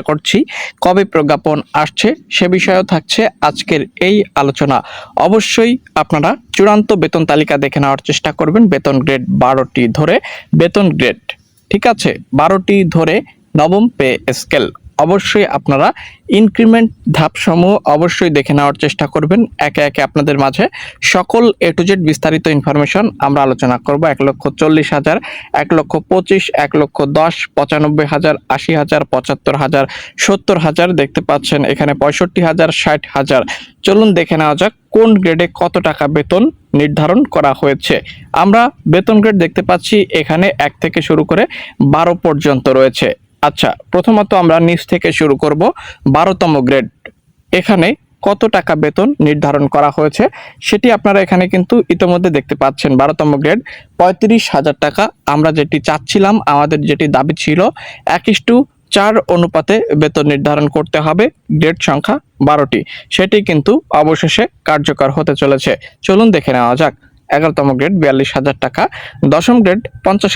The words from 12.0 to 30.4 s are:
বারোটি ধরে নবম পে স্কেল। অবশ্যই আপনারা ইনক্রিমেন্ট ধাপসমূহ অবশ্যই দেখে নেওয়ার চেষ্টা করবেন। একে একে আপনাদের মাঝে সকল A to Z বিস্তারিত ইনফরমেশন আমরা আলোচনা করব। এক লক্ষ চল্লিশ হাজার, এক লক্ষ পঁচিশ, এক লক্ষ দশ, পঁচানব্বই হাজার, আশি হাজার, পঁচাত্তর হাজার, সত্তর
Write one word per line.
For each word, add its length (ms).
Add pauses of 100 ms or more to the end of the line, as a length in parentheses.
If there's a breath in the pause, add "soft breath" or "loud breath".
বারোটি 360 (200)
ধরে 200 (440 loud breath)
নবম 240 (140)
পে 100 (320)
স্কেল। 260 (380)
অবশ্যই 420 (120)
আপনারা 300 (520 loud breath)
ইনক্রিমেন্ট 480 (280)
ধাপসমূহ 560 (220)
অবশ্যই 420
দেখে 220
নেওয়ার 240
চেষ্টা 320
করবেন। 260 (280)
একে 200
একে 200
আপনাদের 360
মাঝে 200 (480 loud breath)
সকল 320 (240)
A 80
to 120
Z 20 (180)
বিস্তারিত 360 (120)
ইনফরমেশন 480 (220)
আমরা 200
আলোচনা 300 (100)
করব। 160 (100)
এক 140
লক্ষ 160 (180)
চল্লিশ 360
হাজার, 200 (460 loud breath)
এক 140
লক্ষ 160 (180)
পঁচিশ, 340 (200)
এক 160
লক্ষ 160 (220)
দশ, 160 (220)
পঁচানব্বই 580
হাজার, 200 (220)
আশি 240
হাজার, 220 (100)
পঁচাত্তর 500
হাজার, 220 (400 loud breath)
সত্তর 420